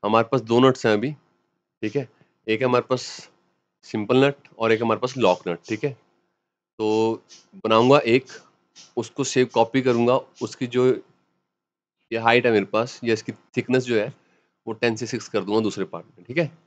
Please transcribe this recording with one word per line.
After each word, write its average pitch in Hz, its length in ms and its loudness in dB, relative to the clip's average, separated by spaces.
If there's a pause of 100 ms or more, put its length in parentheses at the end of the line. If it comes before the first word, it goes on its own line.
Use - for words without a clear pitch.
हमारे 113 280 2
पास 131 120 0
दो 117 180 2
नट्स 131 260 4
हैं 110 60 4
अभी, 110 180 0 (720)
ठीक 107 140 -6
है? 135 100 -4 (400)
एक 110 140 -2
है 131 60 -2
हमारे 123 220 2
पास 127 160 -4 (840)
सिंपल 120 380 0
नट 139 240 -4 (100)
और 113 140 0
एक 113 100 0
हमारे 110 180 0
पास 127 160 -6
लॉक 95 320 0
नट, 85 100 -6 (100)
ठीक 110 160 -6
है? 143 60 -4 (880)
तो 110 440 0 (420)
बनाऊंगा 117 420 6
एक, 123 180 2 (720)
उसको 120 280 -6
शेप 127 280 0
कॉपी 120 300 0
करूंगा, 120 340 2 (260)
उसकी 127 240 -8
जो 127 200 0 (1300)
ये 113 60 -4
हाइट 117 280 2
है 117 60 2
मेरे 101 140 2
पास 113 380 -4
या 117 100 0
इसकी 110 180 -8 (240)
थिकनेस 123 280 0
जो 120 140 -2
है 117 140 -4 (540)
वो 113 80 -8
टेन 113 220 -2
से 117 100 -8
सिक्स 110 220 -8
कर 101 160 -4
दूंगा 104 180 0
दूसरे 101 240 -4
पार्ट 85 220 -14
में, - 180 -20
ठीक 131 120 -8
है? 165 80 -2 (200)